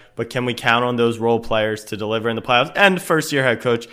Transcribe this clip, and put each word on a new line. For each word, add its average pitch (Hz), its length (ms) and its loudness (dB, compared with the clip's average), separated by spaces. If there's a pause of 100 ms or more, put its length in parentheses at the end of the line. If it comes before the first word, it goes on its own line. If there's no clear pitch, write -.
(160)
but 117 140 -6
can 127 160 -4
we 123 80 -2
count 120 300 2
on 123 120 0
those 117 220 2
role 117 200 2
players 110 480 -2
to 110 100 -10
deliver 110 340 -2
in 113 60 -2
the 110 60 -6
playoffs? 127 320 2
And 190 260 4
first-year 156 420 0
head 120 180 2
coach, 117 320 0